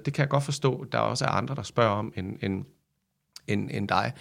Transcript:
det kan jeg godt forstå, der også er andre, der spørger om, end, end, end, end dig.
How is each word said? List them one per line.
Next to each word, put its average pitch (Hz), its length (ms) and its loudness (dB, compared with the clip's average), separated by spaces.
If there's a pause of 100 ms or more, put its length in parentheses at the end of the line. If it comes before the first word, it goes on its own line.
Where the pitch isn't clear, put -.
det 143 100 -2
kan 147 80 2
jeg 139 60 2
godt 139 160 2
forstå, 139 480 0
der 117 60 2
også 110 260 2
er - 40 2
andre, 120 260 0
der 117 80 -4
spørger 113 280 4
om, 107 260 -2
end, 95 260 -4
end, 98 220 -2 (840)
end, 101 240 -2
end 101 160 -4
dig. 104 320 2